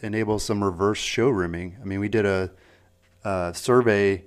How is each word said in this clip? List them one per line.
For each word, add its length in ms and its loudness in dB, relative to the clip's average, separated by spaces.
enable 360 -2
some 240 -2
reverse 380 0
showrooming. 800 -2
I 40 -14
mean, 160 -4
we 80 -2
did 180 2
a, 240 0
a 300 -4
survey 720 2